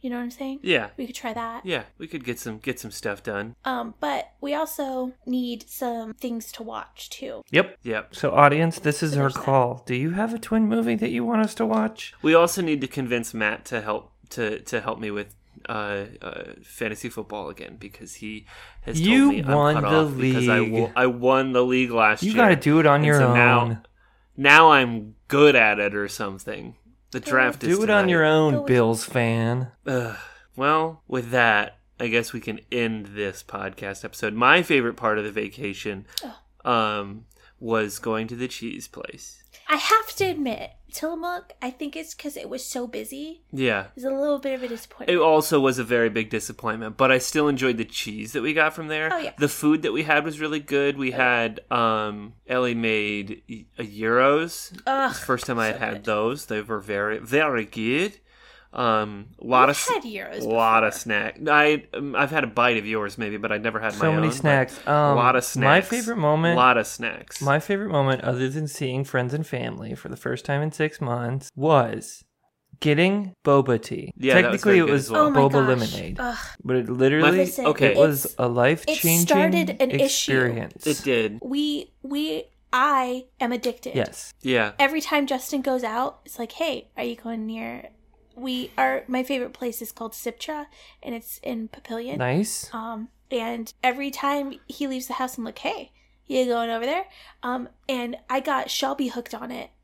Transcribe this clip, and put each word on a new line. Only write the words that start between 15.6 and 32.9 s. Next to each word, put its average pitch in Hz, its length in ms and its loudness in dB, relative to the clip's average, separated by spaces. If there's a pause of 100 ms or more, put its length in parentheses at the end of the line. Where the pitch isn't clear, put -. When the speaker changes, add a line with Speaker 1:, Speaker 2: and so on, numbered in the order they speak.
Speaker 2:
uh, 104 360 -6 (160)
uh, - 220 -12 (220)
fantasy 110 440 -8
football 104 420 -10
again - 280 -16
because 104 360 -20
he 107 320 -14 (360)
has 147 180 -4
Speaker 3:
You 240 240 6
Speaker 2:
told 285 100 6
me - 80 -4
I'm 135 140 0
Speaker 3:
won 147 180 4
Speaker 2:
cut 123 80 2
Speaker 3:
the 104 140 2 (100)
Speaker 2:
off 139 100 -4
because 127 320 2
I 107 120 4
Speaker 3:
league. 107 120 0
Speaker 2:
wo-, 113 240 0
I 127 100 4
won 127 460 2
the 123 120 4
league 127 260 2
last 107 320 4
Speaker 3:
You 202 100 0
Speaker 2:
year. 214 100 2
Speaker 3:
gotta 190 140 8
do 147 240 4
it 151 60 6
on 143 100 8
Speaker 2:
And 151 100 4
Speaker 3:
your 147 120 6
Speaker 2:
so 123 160 6
now, 120 260 8
Speaker 3:
own. 113 180 -2 (580)
Speaker 2:
now 151 360 10
I'm 117 420 2 (140)
good 143 260 8
at 107 240 6
it 101 160 0
or 101 140 -2
something. 101 680 -10 (360)
The 123 80 -6
Speaker 1:
Go 294 100 -8
Speaker 2:
draft 131 340 2
is 170 120 4
Speaker 3:
Do 208 80 2
it 214 60 2
on 202 140 6
Speaker 2:
tonight. 185 60 2
Speaker 3:
your 165 140 6
own, 156 300 6
Speaker 1:
Go 131 80 0
with - 60 -6
Speaker 3:
Bills 117 360 4
fan. 117 680 0 (160)
Speaker 2:
Ugh. 120 300 -4 (400)
Well, 156 500 0
with 120 240 -4
that, 113 480 2 (220)
I 120 80 -2
guess 113 240 0
we 120 80 -8
can 107 200 -10 (120)
end 110 420 -2